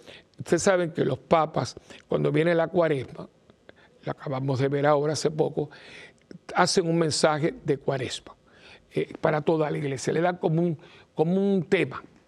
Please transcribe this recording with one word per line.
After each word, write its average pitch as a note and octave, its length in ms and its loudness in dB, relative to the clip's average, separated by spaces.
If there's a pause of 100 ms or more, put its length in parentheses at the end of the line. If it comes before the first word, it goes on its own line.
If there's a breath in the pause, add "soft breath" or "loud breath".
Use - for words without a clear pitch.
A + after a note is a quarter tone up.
(380 loud breath)
ustedes - 240 0
saben F3+ 300 2
que C#3+ 120 -2
los C#3 140 -2
papas, D#3 560 0 (340 loud breath)
cuando D3 240 0
viene D#3+ 220 2
la E3 140 2
Cuaresma, D#3 600 -2 (760 soft breath)
la C#3 80 -6
acabamos C3 480 -4
de C#3 80 2
ver C#3+ 180 0
ahora D3+ 260 2
hace D3 180 0
poco, D3+ 380 -2 (840 loud breath)
hacen - 340 2
un E3 100 2
mensaje D#3 560 2 (100)
de C#3+ 120 0
Cuaresma, - 580 -6 (560 loud breath)
eh, - 300 -4
para D3+ 220 2
toda D#3 280 0
la D#3+ 80 -4
iglesia. C3+ 340 -4
Le D#3 80 0
dan F3 180 0
como E3 240 0
un, F3 160 -2 (360 loud breath)
como E3 200 0
un G3 300 2
tema, D#3 380 -2 (260)